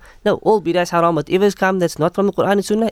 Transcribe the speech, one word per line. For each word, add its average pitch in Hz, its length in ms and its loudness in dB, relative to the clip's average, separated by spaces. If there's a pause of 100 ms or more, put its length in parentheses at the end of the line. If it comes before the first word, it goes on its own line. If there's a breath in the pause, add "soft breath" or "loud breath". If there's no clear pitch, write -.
(240 soft breath)
No, 208 120 2
all 208 260 0
bid'ah 170 220 -2
is 175 80 -6
haram. 170 240 2
Whatever 175 280 0
has 202 100 2
come 190 260 -2
that's 170 200 -2
not 165 160 0
from 202 120 0
the 196 40 0
Quran 175 220 0
and 202 120 0
Sunnah 220 260 -2